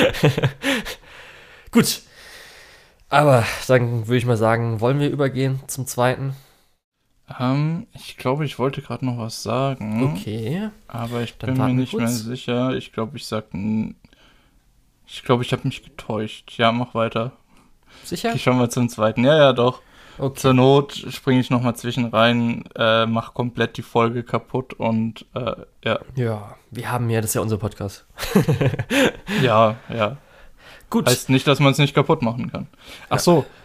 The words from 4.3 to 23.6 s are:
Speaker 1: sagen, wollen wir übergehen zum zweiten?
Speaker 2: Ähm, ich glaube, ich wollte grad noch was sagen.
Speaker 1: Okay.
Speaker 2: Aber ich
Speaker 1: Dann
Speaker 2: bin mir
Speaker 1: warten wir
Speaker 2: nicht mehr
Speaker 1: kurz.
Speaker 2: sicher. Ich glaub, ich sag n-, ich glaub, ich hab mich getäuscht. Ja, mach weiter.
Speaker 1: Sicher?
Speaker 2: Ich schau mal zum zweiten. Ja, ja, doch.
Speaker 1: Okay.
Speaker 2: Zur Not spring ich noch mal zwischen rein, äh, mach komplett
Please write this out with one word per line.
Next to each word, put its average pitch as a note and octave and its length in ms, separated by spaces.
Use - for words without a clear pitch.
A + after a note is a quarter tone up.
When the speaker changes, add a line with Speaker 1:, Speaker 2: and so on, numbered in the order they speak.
Speaker 1:
sagen, A2+ 440
wollen C3 180
wir C#3+ 100
übergehen C3+ 580
zum C3 180
zweiten? B2+ 500
Speaker 2:
Ähm, D3 540
ich - 240
glaube, C#3+ 280
ich - 140
wollte C3+ 220
grad - 220
noch B2 140
was A2+ 260
sagen. B2 720
Speaker 1:
Okay. C3+ 520
Speaker 2:
Aber A#2 340
ich A2+ 160
Speaker 1:
Dann - 120
Speaker 2:
bin C3 80
mir - 60
Speaker 1:
warten B2 140
wir B2+ 40
Speaker 2:
nicht B2 120
mehr A#2 140
Speaker 1:
kurz. A#2+ 120
Speaker 2:
sicher. B2 560
Ich B2+ 160
glaub, A2 240
ich A#2+ 120
sag - 260
n-, G#2+ 420
ich - 180
glaub, B2 180
ich B2 120
hab B2 120
mich - 180
getäuscht. - 760
Ja, A2+ 140
mach A#2+ 240
weiter. A2+ 360
Speaker 1:
Sicher? A3+ 320
Speaker 2:
Ich - 80
schau B2+ 100
mal B2 160
zum A#2+ 200
zweiten. A2 340
Ja, D3 140
ja, C#3 160
doch. A#2+ 280
Speaker 1:
Okay. C3+ 220
Speaker 2:
Zur C3 140
Not C3+ 400
spring B2+ 280
ich A#2+ 100
noch B2 120
mal A#2 140
zwischen A#2+ 300
rein, A#2 580
äh, A2+ 300
mach A2+ 280
komplett A#2+ 420